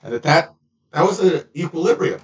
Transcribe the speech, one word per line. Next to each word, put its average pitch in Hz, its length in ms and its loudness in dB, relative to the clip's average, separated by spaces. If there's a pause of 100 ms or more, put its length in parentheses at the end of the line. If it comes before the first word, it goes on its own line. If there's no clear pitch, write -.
And - 100 -14
that, 120 120 -6
that, 151 280 2 (380)
that 160 140 0
was 208 160 0
an 175 240 2 (100)
equilibrium. 175 680 -2